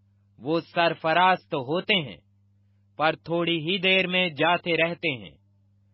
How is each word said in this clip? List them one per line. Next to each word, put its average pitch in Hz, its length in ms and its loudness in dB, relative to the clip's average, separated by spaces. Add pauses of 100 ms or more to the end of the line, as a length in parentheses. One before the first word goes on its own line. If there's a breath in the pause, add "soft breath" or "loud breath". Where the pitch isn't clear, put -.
(380)
وہ 151 220 -2
سرفراز 170 760 2 (120)
تو 160 80 -4
ہوتے 165 380 -2
ہیں، 127 220 -4 (800)
پر 156 180 2
تھوڑی 170 420 -2
ہی 165 200 -4
دیر 185 300 2
میں 185 220 0
جاتے 165 480 0
رہتے 165 400 -2
ہیں، 87 200 -18 (560)